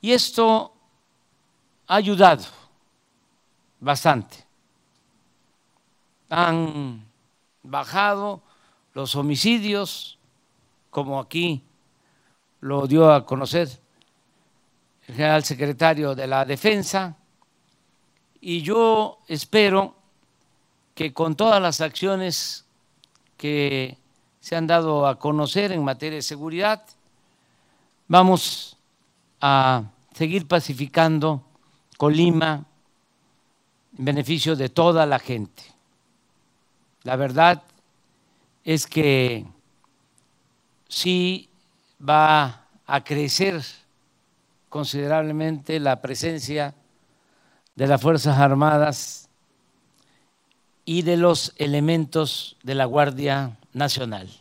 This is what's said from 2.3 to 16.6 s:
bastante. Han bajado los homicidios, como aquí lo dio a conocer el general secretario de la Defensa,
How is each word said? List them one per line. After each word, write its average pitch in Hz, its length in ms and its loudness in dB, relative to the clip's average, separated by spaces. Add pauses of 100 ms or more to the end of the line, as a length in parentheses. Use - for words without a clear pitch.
bastante. 135 640 0 (1900)
Han 156 760 -4 (580)
bajado 196 760 -4 (540)
los 135 220 -6
homicidios, 202 1040 -4 (680)
como 135 320 -8
aquí 160 420 -4 (1000)
lo 139 280 -4
dio 156 240 8
a 143 120 4
conocer 139 440 -4 (1400)
el 120 80 -18
general 151 300 2
secretario 143 720 0
de 131 100 -6
la 135 180 0
Defensa, 190 720 -2 (1200)